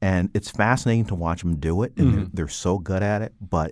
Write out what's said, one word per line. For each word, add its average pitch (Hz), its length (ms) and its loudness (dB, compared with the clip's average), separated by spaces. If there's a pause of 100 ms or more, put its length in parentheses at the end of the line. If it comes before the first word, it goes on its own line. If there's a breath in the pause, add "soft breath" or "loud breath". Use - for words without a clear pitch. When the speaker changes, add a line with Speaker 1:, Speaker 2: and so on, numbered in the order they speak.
Speaker 1:
And 95 320 2
it's - 160 -2
fascinating 117 560 2
to 101 80 -4
watch 82 280 -2
them 87 180 0
do 85 240 0
it, - 120 -6
and 135 160 6
they're, 101 100 2
Speaker 2:
Mm-hmm. 90 140 -8
Speaker 1:
they're 82 120 -2
so 90 300 -2
good 92 260 -2
at 104 180 0
it, - 180 -8
but 85 320 -2